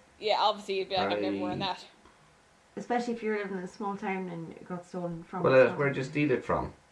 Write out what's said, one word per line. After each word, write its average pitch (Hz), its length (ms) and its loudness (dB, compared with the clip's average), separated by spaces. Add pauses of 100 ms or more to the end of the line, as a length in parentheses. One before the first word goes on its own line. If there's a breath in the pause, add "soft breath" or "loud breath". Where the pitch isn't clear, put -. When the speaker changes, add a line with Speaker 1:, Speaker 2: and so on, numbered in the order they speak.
(180)
Speaker 1:
Yeah, 202 200 2
obviously 202 400 2
you'd 185 100 -4
be 190 80 -2
like, 190 160 2
"I'm 190 100 0
never 202 160 0
wearing 190 240 -2
Speaker 2:
I 196 40 -2
Speaker 1:
that." 180 180 -6 (920)
Speaker 3:
Especially 233 380 -2
if 220 80 -8
you're 214 160 0
living 196 200 -4
in 180 60 -6
a 185 40 -8
small 202 280 -6
town 190 340 -2
and 165 220 -8
it - 160 -16
got 175 180 -8
stolen 175 380 -6
from - 180 -8
Speaker 2:
Well, 135 120 6
Speaker 3:
a 131 80 10
Speaker 2:
uh, 120 40 8
Speaker 3:
small 123 120 0
Speaker 2:
where'd 139 180 2
you 135 60 -2
Speaker 3:
town. - 80 -6
Speaker 2:
steal 147 200 2
it 117 140 0
from? - 280 -2 (200)